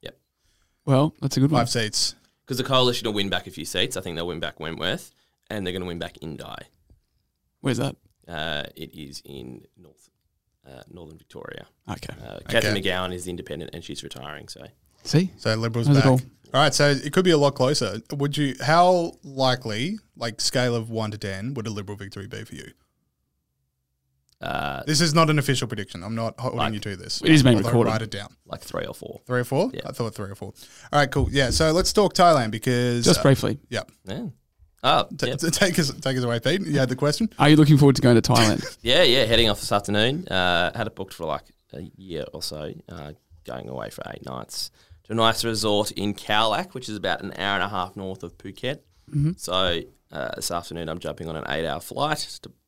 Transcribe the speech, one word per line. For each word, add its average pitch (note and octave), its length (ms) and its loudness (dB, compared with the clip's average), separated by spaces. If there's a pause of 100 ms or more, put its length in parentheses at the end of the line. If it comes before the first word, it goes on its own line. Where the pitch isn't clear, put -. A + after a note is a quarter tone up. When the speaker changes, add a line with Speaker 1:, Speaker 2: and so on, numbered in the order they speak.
Speaker 1:
Yep. - 160 -16 (680)
Speaker 2:
Well, C#3+ 340 4
that's - 160 -2
a C3 40 4
good C#3 120 6
one. C3+ 80 4
Speaker 3:
Five A#2+ 100 0
seats. - 440 -2 (320)
Speaker 1:
'Cause C3 100 -6
the B2+ 80 -4
Coalition B2 420 2
will G#2+ 80 -2
win G2+ 160 -2
back F#2 160 -4
a F#2+ 40 -14
few D#2 140 -12
seats. - 320 -2
I F#2 40 -6
think E2+ 160 -8
they'll E2+ 100 -6
win E2 140 -6
back - 200 -10
Wentworth, E2 520 -6 (380)
and G#2 160 -8
they're F2+ 60 -6
gonna F#2 140 -6
win E2+ 120 -10
back E2 220 -12
Indi. D#2 240 -12 (1160)
Speaker 2:
Where's C3 180 -2
that? C3+ 180 -4 (300)
Speaker 1:
Uh, D#2 380 -8 (100)
it - 200 -16
is D2 300 -16
in B1+ 420 -16 (100)
North, - 320 -20 (580)
uh, C2+ 240 -20
Northern D#2+ 280 -20
Victoria. - 480 -16 (240)
Speaker 2:
Okay. - 240 -10 (120)
Speaker 1:
Uh, G1+ 120 -12 (100)
Kathy G#2+ 200 2
Speaker 3:
Okay. G2+ 140 0
Speaker 1:
McGowan F#2 320 -2
is F2+ 140 -10
independent, E2 460 -10
and E2 100 -12
she's - 180 -12
retiring. C#2+ 460 -14
So - 180 -18 (380)
Speaker 2:
See? F3+ 320 2
Speaker 3:
So A2 180 0
Liberals A2+ 340 -2
Speaker 2:
How's C#3 100 8
it - 20 8
Speaker 3:
back. C#3 100 6
Speaker 2:
all? C3 100 6 (340)
Speaker 3:
All C3 60 4
right, D3 120 4
so C#3+ 180 4
it C#3+ 220 -2
could F#3 120 4
be F3+ 80 6
a D#3+ 40 6
lot C#3+ 200 6
closer. B2+ 440 0 (120)
Would C#3+ 260 -4
you? C#3 240 -2
How E3+ 640 4
likely, C3 720 -2 (180)
like, A#2 240 -8
scale B2 360 0
of A2+ 120 -6
one A2 220 -4
to G#2 80 -10
ten, G2+ 360 -8
would A2+ 120 -8
a A2+ 40 -8
Liberal G2+ 280 -10
victory G2+ 300 -14
be G#2 160 -14
for - 100 -18
you? - 160 -16 (1700)
Speaker 1:
Uh, C#2 460 -6
Speaker 3:
This D3+ 140 0
is D#3+ 140 2
not D#3+ 160 6
an D3+ 80 4
official C3 300 -2
prediction. G2+ 340 -10
I'm G#2+ 120 -8
not A2+ 240 -6
holding B2 200 -6
Speaker 1:
Like, C#3+ 160 -2
Speaker 3:
you G#2 60 -8
to G2+ 160 -10
this. - 260 -10
Speaker 2:
It F3+ 80 4
is D3+ 120 8
being B2 140 6
Speaker 3:
Although G2+ 120 0
Speaker 2:
recorded. A#2 220 4
Speaker 3:
write A2 120 -2
it G#2+ 80 -10
down. G2+ 180 -10 (180)
Speaker 1:
Like - 140 -12
three - 240 -8
or - 100 -10
four. - 320 -16
Speaker 3:
Three B2 140 0
or B2 40 -2
four? E3 280 0
Speaker 1:
Yeah. - 140 -10
Speaker 3:
I - 60 -10
thought A#2 220 -6
three G2+ 160 -10
or G2 40 -12
four. G2+ 180 -14 (400)
All C#3+ 60 4
right, C#3 120 4
cool. C#3 200 0
Yeah, C3 200 2
so D#3+ 220 4
let's F3+ 200 2
talk G3+ 220 4
Thailand D3+ 360 6
because, A#2+ 540 0
Speaker 2:
Just - 160 6
Speaker 3:
uh, - 20 -4
Speaker 2:
briefly. B2+ 360 4 (120)
Speaker 3:
Yep. A2+ 200 -6 (160)
Speaker 1:
Yeah. B2+ 200 -8 (560)
Oh, C#3 340 2
Speaker 3:
T-, B2+ 120 -4
Speaker 1:
yep. C3+ 100 -4
Speaker 3:
t-, E3 120 -2
take F#3 280 2
us, D3+ 160 0
take C3+ 240 -2
us B2+ 60 -2
away, A#2 160 0
Pete. D3 200 0
You D#3 180 -2
had C3 120 2
the B2+ 60 -2
question? D3+ 420 0
Speaker 2:
Are C#3+ 100 6
you D3+ 80 10
looking D3+ 220 10
forward C#3 180 8
to - 60 -2
going A#2+ 180 8
to - 20 -2 (100)
Thailand? A2+ 460 2
Speaker 1:
<laughs> - 40 -20
Yeah, C#3 200 4
yeah, C3 220 6
heading A2+ 240 4
off G#2 120 0
this - 120 -4
afternoon. A2 560 0
Uh, F2+ 480 0
had A2+ 120 -4
it - 60 -14
booked - 200 -12
for, E2+ 100 -10
like, D2 200 -6 (280)
a D2 80 -14 (160)
year F2 280 -10 (100)
or D#2 80 -10
so, D2+ 280 -10 (200)
uh, D#2 220 -14 (320)
going A#1+ 260 -12
away A#1+ 180 -10
for - 140 -14 (100)
eight - 140 -16
nights - 440 -10 (340)
to - 80 -10
a - 20 -6
nice A2+ 280 2
resort G#2+ 500 0
in G2+ 200 -4
Khao G#2+ 380 0
Lak, D#3+ 240 -4
which A#2+ 160 -10
is G#2+ 60 -8
about F#2 260 -4
an G2 160 -10
hour G2+ 160 -2
and F#2 80 0
a G2 60 -2
half F#2 280 -6
north F#2+ 260 -10
of F2 140 -14
Phuket. B2 440 -10 (300)
Speaker 2:
Mm-hmm. D3 280 -2
Speaker 1:
So, F2+ 420 0 (320)
uh, C#2 240 -6
this - 140 -6
afternoon E2+ 400 -6
I'm E2 80 -8
jumping D#2+ 320 -8
on D#2+ 60 -6
an D#2 120 -8
eight-hour D#2 320 -4
flight D3+ 380 -6 (240)
to - 80 -18 (180)